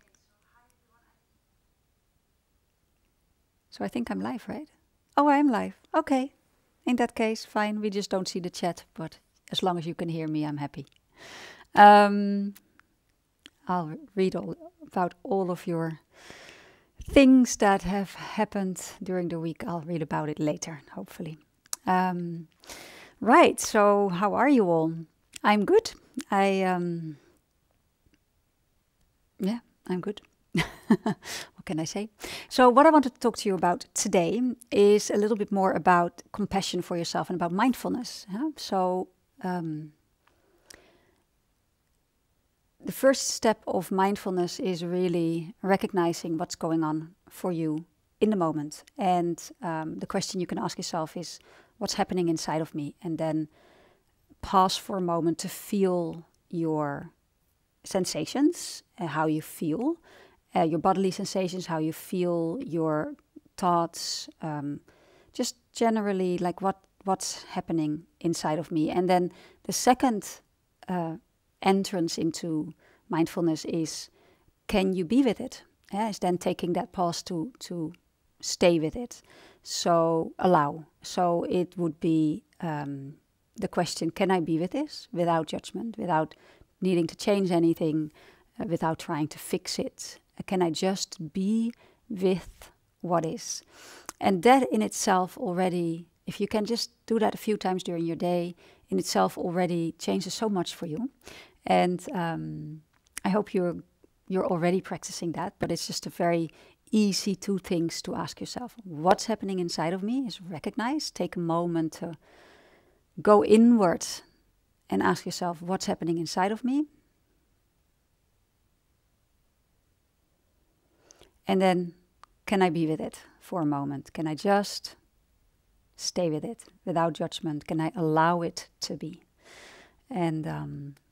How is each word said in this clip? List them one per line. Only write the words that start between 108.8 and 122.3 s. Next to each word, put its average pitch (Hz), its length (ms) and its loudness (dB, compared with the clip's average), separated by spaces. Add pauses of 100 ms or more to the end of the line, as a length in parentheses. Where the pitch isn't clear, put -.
What's 175 420 2
happening 196 320 -4
inside 170 340 -2
of 190 100 -4
me 247 240 -4
is 185 140 -12
recognized. 208 760 -6
Take 175 220 -4
a 180 40 -4
moment 165 540 0
to 170 220 -10 (1040)
go 208 240 8
inward 220 640 8 (800)
and 196 140 0
ask 185 240 0
yourself, 175 340 -6
"What's 185 260 -4
happening 170 320 -2
inside 185 340 0
of 220 120 -8
me?" 277 220 0 (4000)
And 190 140 2
then, 180 340 2 (520)